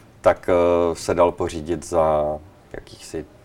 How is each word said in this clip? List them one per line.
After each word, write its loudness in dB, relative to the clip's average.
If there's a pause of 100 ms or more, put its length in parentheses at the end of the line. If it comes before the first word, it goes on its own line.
(220)
tak, 2
eh, 2
se -4
dal 4
pořídit -6
za 0 (500)
jakýchsi -14 (200)